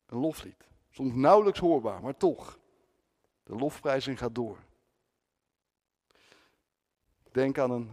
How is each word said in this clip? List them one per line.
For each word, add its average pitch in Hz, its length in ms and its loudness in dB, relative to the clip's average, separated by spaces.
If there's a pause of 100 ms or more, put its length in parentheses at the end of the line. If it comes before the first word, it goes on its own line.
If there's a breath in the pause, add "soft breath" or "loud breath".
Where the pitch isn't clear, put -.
een 120 120 -8
loflied. 143 500 -8 (220)
Soms 131 240 -6
nauwelijks 190 440 6
hoorbaar, 113 440 0
maar 110 140 -8
toch. - 420 -2 (840)
De - 120 -16
lofprijzing 135 640 -4
gaat 120 160 -6
door. 113 240 -6 (2750 soft breath)
Ik - 140 -6
denk 135 200 2
aan 131 120 2
een 120 220 -6